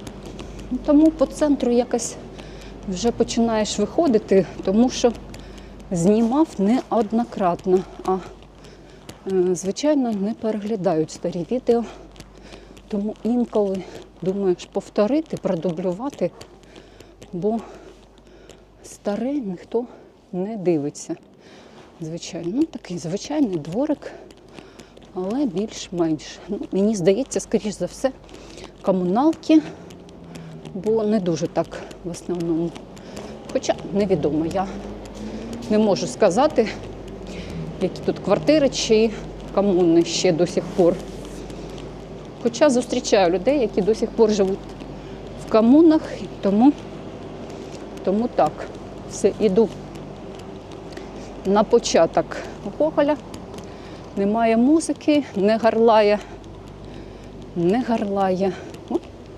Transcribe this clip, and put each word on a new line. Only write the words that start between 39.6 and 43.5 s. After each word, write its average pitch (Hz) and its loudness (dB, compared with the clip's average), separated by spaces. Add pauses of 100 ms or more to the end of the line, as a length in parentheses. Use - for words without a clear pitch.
ще - 0
до 170 2
сих 175 -2
пор. 175 4 (1500)
Хоча 247 4
зустрічаю 240 2
людей, 247 2